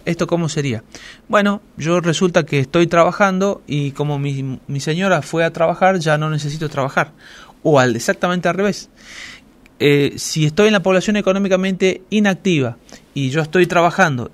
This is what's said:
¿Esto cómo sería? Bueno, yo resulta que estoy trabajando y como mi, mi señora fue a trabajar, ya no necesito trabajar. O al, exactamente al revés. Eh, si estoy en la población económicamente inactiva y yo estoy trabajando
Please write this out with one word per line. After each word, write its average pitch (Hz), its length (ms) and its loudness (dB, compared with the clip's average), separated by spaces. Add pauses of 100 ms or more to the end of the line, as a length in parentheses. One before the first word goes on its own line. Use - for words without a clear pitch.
¿Esto 170 200 -2
cómo 170 240 -2
sería? 135 340 -4 (440)
Bueno, 202 340 0 (160)
yo 170 240 0
resulta 175 420 2
que 143 160 -2
estoy 170 280 2
trabajando 185 800 2
y 143 240 -4
como 147 260 -4
mi, 135 500 -6
mi 143 120 -6
señora 165 420 0
fue 165 220 -2
a 160 100 -2
trabajar, 175 460 2
ya 151 180 0
no 156 140 -2
necesito 147 360 -6
trabajar. 143 440 -4 (500)
O 147 180 4
al, 123 160 4
exactamente 180 540 -2
al 175 60 0
revés. 196 340 -4 (920)
Eh, 143 380 2
si - 280 -2
estoy 208 220 2
en 214 60 4
la 190 100 0
población 190 340 2
económicamente 190 920 0
inactiva 180 640 0 (380)
y 135 160 -2
yo 160 100 -2
estoy 175 240 2
trabajando 170 680 2